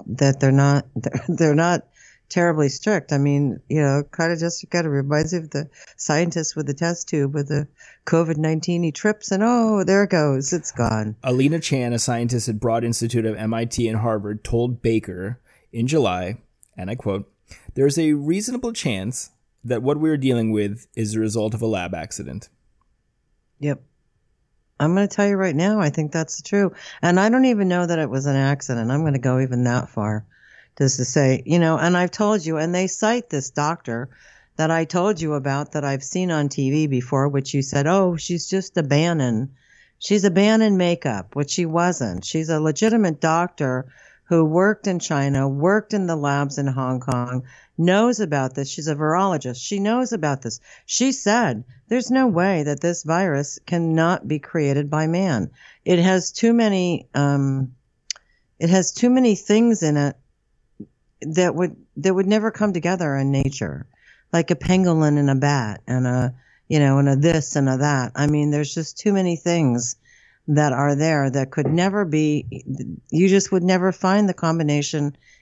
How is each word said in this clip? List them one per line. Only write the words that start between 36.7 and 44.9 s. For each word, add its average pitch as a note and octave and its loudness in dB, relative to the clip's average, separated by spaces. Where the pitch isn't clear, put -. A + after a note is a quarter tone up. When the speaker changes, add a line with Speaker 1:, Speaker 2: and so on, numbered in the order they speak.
Speaker 1:
before, C3+ 0
which C#3 -4
you C3+ 0
said, C#3 -2
"Oh, F3+ 2
she's D#3+ -6
just F#3+ -4
a E3 2
Bannon. C#3 0
She's G3+ 0
a G3+ 6
Bannon G#3 4
makeup," D#3+ -2
which C#3+ -2
she F3+ -2
wasn't. D#3 -2
She's D#3+ -4
a D#3 0
legitimate E3+ 2
doctor D3+ -2
who E3 6
worked F#3 2
in F3+ -2